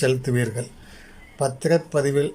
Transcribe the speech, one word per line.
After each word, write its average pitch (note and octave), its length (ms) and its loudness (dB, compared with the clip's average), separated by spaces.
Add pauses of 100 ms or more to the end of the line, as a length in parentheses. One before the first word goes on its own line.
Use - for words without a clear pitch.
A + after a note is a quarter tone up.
செலுத்துவீர்கள். B2+ 680 0 (720)
பத்திரப்பதிவில் C#3+ 960 0